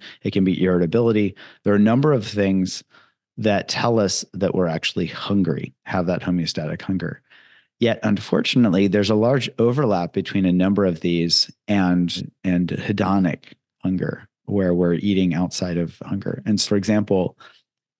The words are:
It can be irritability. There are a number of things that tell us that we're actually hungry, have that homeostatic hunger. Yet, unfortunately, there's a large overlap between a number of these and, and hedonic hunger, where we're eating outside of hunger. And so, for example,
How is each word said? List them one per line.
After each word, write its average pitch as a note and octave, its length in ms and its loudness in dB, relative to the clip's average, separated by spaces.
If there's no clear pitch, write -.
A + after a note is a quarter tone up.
It G2 100 -4
can F#2+ 120 2
be F#2 180 0
irritability. F#2+ 760 2
There G#2 100 2
are G#2 40 4
a G#2 40 6
number B2+ 320 4
of A2+ 140 0
things F#2+ 560 0
that G#2 300 0
tell A#2 300 0
us G2 260 0
that F#2 200 -2
we're F2+ 120 0
actually E2 400 -4
hungry, E2+ 680 -2
have F#2 220 -4
that F2 160 -2
homeostatic E2+ 600 -4
hunger. F#2 400 -6
Yet, A2+ 240 0
unfortunately, G2+ 840 2
there's G2 240 2
a A2 40 2
large A#2 340 2
overlap A#2 540 0
between G2 320 -2
a F#2 80 2
number F#2+ 320 2
of E2+ 160 0
these E2+ 500 0
and, F2+ 640 0
and F2+ 240 2
hedonic G2 880 -2
hunger, - 500 -4
where F#2+ 300 0
we're F2 200 2
eating F#2 380 2
outside F2 460 -2
of E2 260 -4
hunger. - 400 -6
And G#2 160 0
so, - 80 -4
for G#2 80 2
example, G2+ 640 0